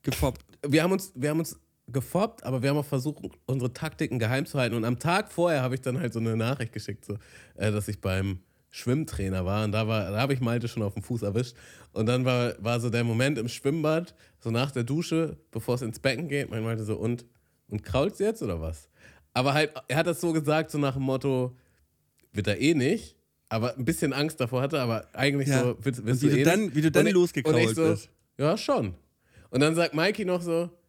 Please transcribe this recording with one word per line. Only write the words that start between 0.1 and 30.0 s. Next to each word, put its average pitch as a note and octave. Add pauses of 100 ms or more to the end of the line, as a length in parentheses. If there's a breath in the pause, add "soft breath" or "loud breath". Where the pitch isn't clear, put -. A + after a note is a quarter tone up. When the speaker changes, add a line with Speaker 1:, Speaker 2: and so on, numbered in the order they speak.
Speaker 2:
Wir D#3
haben F#3
uns, F#3
wir C#3
haben D#3+
uns - (280)
gefoppt, F3
aber B2+
wir C#3
haben D3
auch C#3
versucht, C#3+ (240)
unsere B2
Taktiken D#3
geheim B2+
zu D3
halten. A#2+
Und A2+
am A#2+
Tag F#3
vorher E3+
habe B2+
ich B2+
dann B2+
halt B2
so A#2
eine A2+
Nachricht A2+
geschickt, -
so, G#2 (420 soft breath)
äh, G#2
dass G#2
ich G#2
beim F#2+ (300)
Schwimmtrainer F#2+
war. G#2
Und G#2
da G#2+
war, G#2
da G#2
habe C#3
ich B2+
Malte A#2+
schon A2+
auf G2
dem G2+
Fuß A#2
erwischt. G#2 (360 loud breath)
Und A2
dann B2+
war, B2
war A#2
so A#2+
der A#2
Moment B2
im A#2
Schwimmbad, D#3 (240 soft breath)
so A2+
nach B2+
der A#2+
Dusche, D#3+ (140)
bevor A#2+
es B2+
ins A2
Becken C3+
geht, C#3
mein A2
Malte A2+
so, G#2+
„Und, A#2+ (420)
und G#2+
krault's D#3
jetzt G#3+
oder F2
was?“ D#2+ (460 soft breath)
Aber C3
halt, D3+ (160)
er B2+
hat E3
das E3+
so E3+
gesagt, D#3
so D3+
nach C#3
dem C3+
Motto, C3 (760 soft breath)
wird G2
er G2+
eh D#3
nicht, D3+ (320)
aber A2+
ein C3
bisschen D#3
Angst D3
davor B2
hatte, C#3+
aber A2+
eigentlich C#3
Speaker 1:
Ja. C3
Speaker 2:
so, B2
„Willst, A#2+
willst B2
Speaker 1:
Und D3
wie -
Speaker 2:
du D3
Speaker 1:
du B2+
Speaker 2:
eh C#3+
Speaker 1:
dann, F3+
Speaker 2:
nicht?“ D#3
Speaker 1:
wie D3+
du D#3+
dann F3
Speaker 2:
Und E3
ich, F#3
Speaker 1:
losgekrault F3
Speaker 2:
und E3
ich A2
so, D#3+
Speaker 1:
bist. G2+ (280)
Speaker 2:
„Ja, D#3
schon.“ - (560 soft breath)
Und B2+
dann D#3
sagt E3
Mikey G3+